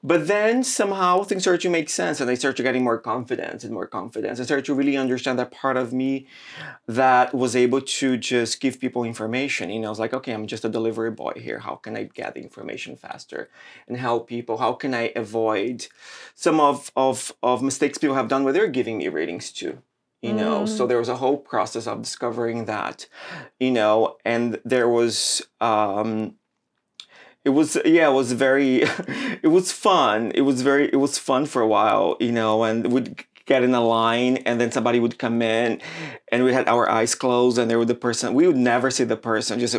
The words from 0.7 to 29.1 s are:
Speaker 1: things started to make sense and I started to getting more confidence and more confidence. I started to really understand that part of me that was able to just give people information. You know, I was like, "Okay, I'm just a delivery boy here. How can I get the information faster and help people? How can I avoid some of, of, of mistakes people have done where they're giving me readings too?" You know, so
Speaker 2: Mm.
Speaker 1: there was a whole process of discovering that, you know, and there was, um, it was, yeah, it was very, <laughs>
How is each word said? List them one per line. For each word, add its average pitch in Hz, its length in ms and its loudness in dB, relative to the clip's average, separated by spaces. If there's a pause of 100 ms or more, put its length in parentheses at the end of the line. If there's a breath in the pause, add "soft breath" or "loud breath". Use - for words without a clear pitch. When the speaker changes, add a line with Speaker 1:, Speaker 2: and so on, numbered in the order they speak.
Speaker 1:
things 190 200 -2
started 175 180 2
to 180 80 0
make 165 180 0
sense 160 320 -2
and 123 100 0
I 127 40 2
started 127 240 -2
to 127 40 -4
getting 127 220 2
more 117 140 2
confidence 110 640 -6
and 110 80 -10
more 95 140 -6
confidence. 107 520 -8
I 127 60 -6
started 135 220 -2
to 147 80 -2
really 139 240 0
understand 127 400 -2
that 123 120 -4
part 131 280 -2
of 123 160 -4
me 131 320 -2 (600 loud breath)
that 127 460 4
was 123 240 0
able 123 240 4
to 131 380 -2
just 117 420 -2
give 127 180 -2
people 123 260 -4
information. 117 680 -4
You 110 100 -6
know, 107 80 -4
I - 80 -6
was - 80 -10
like, 117 80 -4
"Okay, 131 220 -6
I'm 107 120 -8
just 113 200 -8
a - 20 0
delivery 113 420 -2
boy - 260 -8
here. - 240 -10
How - 160 -10
can 110 200 -12
I 107 80 -8
get - 300 -10
the - 80 -12
information - 540 -14
faster - 520 -14 (400 loud breath)
and 123 80 -8
help 120 320 -2
people? 120 300 -6
How 123 160 0
can 131 200 -4
I 117 220 -2
avoid 110 680 -2 (480 loud breath)
some 160 260 2
of, 143 360 2
of, 131 360 0 (100)
of 120 200 2
mistakes 135 340 -2
people 139 200 0
have 123 120 0
done 135 160 0
where 135 80 2
they're 202 160 2 (100)
giving 110 200 -2
me 80 100 -4
readings 82 440 -6
too?" 65 260 -8 (440)
You 113 120 -4
know, 110 320 0
so 165 180 -2
Speaker 2:
Mm. 120 60 -2
Speaker 1:
there 120 80 2
was 117 100 -2
a 127 80 -4
whole 135 220 0
process 113 480 -4
of 113 160 -8
discovering 117 640 -4
that, - 400 -6 (520 loud breath)
you 131 120 2
know, 110 520 4
and 117 440 -2
there 123 200 2
was, 117 540 2 (220)
um, 110 720 0 (1120 loud breath)
it 139 60 2
was, 147 340 2
yeah, 160 260 6
it - 20 4
was 131 200 2
very, 131 500 4
<laughs> - 600 -4